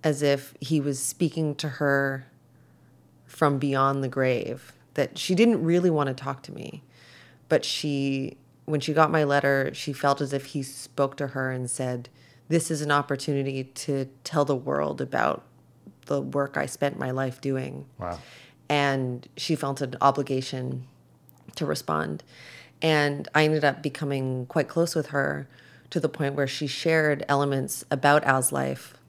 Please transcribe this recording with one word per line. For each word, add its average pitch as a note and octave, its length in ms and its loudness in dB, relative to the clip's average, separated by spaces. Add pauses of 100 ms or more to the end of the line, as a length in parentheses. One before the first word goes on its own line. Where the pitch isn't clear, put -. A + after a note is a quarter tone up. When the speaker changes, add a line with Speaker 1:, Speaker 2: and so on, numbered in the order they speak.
Speaker 1:
as C#3+ 180 0
if C#3 400 2
he D3 200 0
was C3+ 220 -2
speaking D#3 520 -2
to D#3 140 -6
her C#3 580 0 (1000)
from C#3+ 320 2
beyond C3+ 460 2
the B2+ 40 -2
grave, B2+ 640 0 (220)
that - 240 -2
she - 160 0
didn't A3 300 6
really F3 260 4
wanna C#3+ 220 2
talk C3 300 -8
to - 100 -16
me. - 300 -14 (680)
But - 160 2
she, C#3 720 -2 (300)
when D3+ 140 0
she D3+ 120 -2
got D#3 180 6
my D#3 140 4
letter, C#3 480 2
she - 220 -8
felt C#3+ 260 2
as C#3 140 -2
if C3+ 120 -4
he C#3 160 -6
spoke - 560 -4
to C#3+ 100 -4
her C3 220 -4
and B2+ 200 -4
said, B2 400 -6 (380)
"This D#3+ 220 0
is D3+ 120 -2
an D3 80 -4
opportunity C#3 760 0
to C3+ 420 -4 (180)
tell D3+ 200 2
the C#3 120 2
world C#3+ 440 -2
about - 460 0 (580)
the C#3+ 160 -2
work C#3 380 -4
I C#3+ 80 0
spent C#3+ 320 -4
my C3 120 -4
life B2+ 300 -4
doing." C3+ 460 -6 (120)
Speaker 2:
Wow. F2 200 -8 (500)
Speaker 1:
And C3+ 580 0 (120)
she - 180 -2
felt C#3 240 -4
an B2 220 -4
obligation C3 840 0 (680)
to D#3+ 100 -4
respond. D3+ 580 -2 (600)
And D3 520 2
I D#3 100 6
ended D3+ 200 2
up C#3 180 2
becoming C3 640 -4
quite C#3+ 220 0
close E3 260 0
with D3+ 140 0
her C#3+ 400 -2 (400)
to - 120 -2
the D3+ 100 0
point C#3 240 -2
where C#3+ 120 0
she C#3+ 200 -6
shared D3+ 600 2
elements C#3 640 0
about D3 340 6
Al's C3 280 2
life C3+ 460 -4 (100)